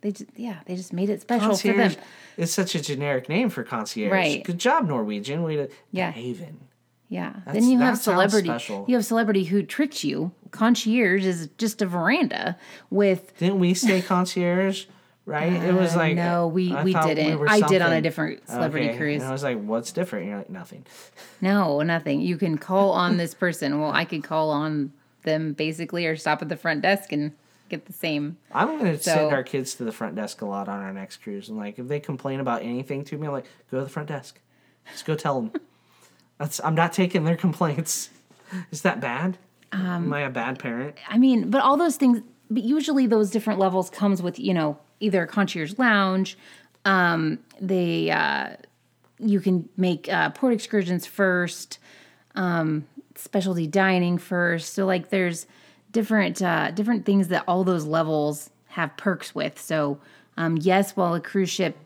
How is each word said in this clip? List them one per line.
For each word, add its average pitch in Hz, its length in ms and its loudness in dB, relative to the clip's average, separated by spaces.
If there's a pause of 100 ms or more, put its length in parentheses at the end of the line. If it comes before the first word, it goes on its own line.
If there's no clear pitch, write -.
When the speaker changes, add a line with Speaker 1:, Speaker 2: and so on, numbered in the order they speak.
Speaker 1:
They 208 100 -4
ju-, 202 240 -10
yeah, 220 320 -10
they 180 80 -8
just 180 180 -10
made 190 160 -2
it 208 120 -4
special 220 340 2
for 190 140 0
them. 208 80 4
Speaker 2:
Concierge 202 200 4 (400)
is 170 160 -2
such 180 220 -2
a 156 60 -2
generic 139 480 -2
name 208 200 2
for 127 140 -6
concierge. 110 480 -4
Speaker 1:
Right. 170 320 2
Speaker 2:
Good 170 160 -6
job, 269 280 2
Norwegian. 117 540 -4
Way 160 140 -2
to, 143 120 0
the - 40 -12 (200)
Speaker 1:
Yeah. 185 200 -2
Speaker 2:
Haven. 147 480 -10 (500)
Speaker 1:
Yeah. 175 240 -6 (120)
Speaker 2:
That's, - 120 -4
Speaker 1:
Then 233 140 6
you 254 80 6
Speaker 2:
that 247 60 6
Speaker 1:
have 247 120 4
Speaker 2:
sounds - 60 -6
Speaker 1:
celebrity. 196 460 4
Speaker 2:
special. 117 380 -6
Speaker 1:
You 247 100 2
have 220 80 0
celebrity 214 400 2
who 190 180 2
tricks 285 400 -4
you. 147 280 -2 (200)
Concierge 220 720 2
is 170 320 -2
just 220 240 -2
a 196 60 0
veranda 180 680 0 (340)
with 190 480 2
Speaker 2:
Didn't 185 200 2
we 180 140 4
say 185 300 2
concierge? 185 840 0 (420)
Right? 160 260 0
It 175 200 2
was 180 220 4
Speaker 1:
Uh, - 20 4
Speaker 2:
like, 165 180 2
Speaker 1:
no, 175 340 0
we, 180 220 0
Speaker 2:
I 143 120 -2
Speaker 1:
we 185 100 2
Speaker 2:
thought 160 140 2
we 156 80 2
Speaker 1:
didn't. 156 240 0
Speaker 2:
were 151 100 2
Speaker 1:
I 214 120 6
did 185 200 6
on 170 60 4
a 165 80 4
Speaker 2:
something. 160 80 2
Speaker 1:
different 160 440 -4
celebrity 151 420 -2
Speaker 2:
Okay. 117 80 -4
Speaker 1:
cruise. 147 260 -2
Speaker 2:
And 135 60 -6
I - 20 -4
was 135 100 -4
like, 127 180 -2
"What's 110 320 -4
different?" 104 360 -4
You're 104 100 -8
like, 98 140 -12
"Nothing." - 340 -16 (560)
Speaker 1:
No, 185 400 2
nothing. 156 400 0
You 175 160 0
can 160 220 0
call 196 320 2
on 175 260 2
this 170 160 -2
person. 151 480 -2
Well, 151 100 -2
I 151 140 0
could 160 180 -8
call 156 280 -2
on 147 400 -2 (320)
them 156 300 -2
basically 160 520 -4
or 160 100 0
stop 156 280 -2
at 156 60 -8
the 170 60 -4
front 151 280 -2
desk 196 280 0
and 147 200 -2 (380)
get - 180 -10
the 185 60 -18
same. 151 440 -6 (160)
Speaker 2:
I'm 277 240 0
gonna 175 220 0
Speaker 1:
So 170 160 2
Speaker 2:
send 151 180 4
our 135 80 0
kids 131 340 -6
to - 80 -10
the 113 80 -4
front 107 240 -8
desk - 280 -8
a - 20 -8
lot 98 240 -6
on 101 140 -6
our 95 100 -10
next 95 300 -14
cruise. 101 260 -12
And, 107 80 -10
like, 104 220 -10
if 123 80 -10
they 147 120 -4
complain 135 400 -6
about 131 220 -2
anything 131 440 -6
to 151 120 -10
me, 151 80 -8
I'm 143 80 -6
like, 131 140 -8 (240)
"Go 131 80 -2
to 139 40 -4
the - 60 -10
front 151 200 -10
desk. 139 300 -12 (520)
Just - 140 -14
go 156 100 -2
tell 143 260 -2
them." 110 160 -6
Speaker 1:
<laughs> - 800 -20
Speaker 2:
That's, - 260 -6
I'm 160 120 0
not 170 180 2
taking 180 300 2
their 165 140 2
complaints. 156 760 -2 (580)
Is 156 140 -12
that - 180 2
bad? 147 380 -4 (320)
Speaker 1:
Um, 190 140 -2 (200)
Speaker 2:
Am 143 80 -2
I 143 80 -2
a 135 80 -4
bad 127 300 -4
parent? 131 360 -6 (140)
Speaker 1:
I 214 80 2
mean, 247 320 6
but 262 140 4
all 277 140 6
those 330 180 2
things, 240 260 4 (300)
but 220 100 0
usually 269 460 2
those 214 240 4
different 214 260 0
levels 185 320 2
comes 196 320 0
with, 175 160 -4
you 190 160 0
know, 156 240 0 (240)
either 190 220 2
a 165 40 -4
concierge 175 500 -2
lounge, 196 600 2 (480)
um, 170 520 2 (220)
they, 170 520 0
uh, 160 380 0 (720)
you 202 220 2
can 185 260 0 (100)
make, 180 340 0
uh, 165 180 2
port 254 240 0
excursions 185 520 -2
first, 180 760 -2 (560)
um, 160 500 -2 (300)
specialty 175 520 -2
dining 180 500 2
first. 175 560 -2
So, 196 120 -2
like, 185 240 0
there's 180 380 -2 (440)
different, 208 500 0
uh, 165 300 2
different 202 340 0
things 196 240 4
that 175 180 0
all 185 180 2
those 175 200 2
levels 151 640 0 (180)
have 160 300 -4
perks - 380 -4
with. 151 240 -4
So, 147 400 -2 (380)
um, 165 200 0
yes, 185 380 2
while 175 180 2
a 175 80 0
cruise 190 280 0
ship 170 360 -2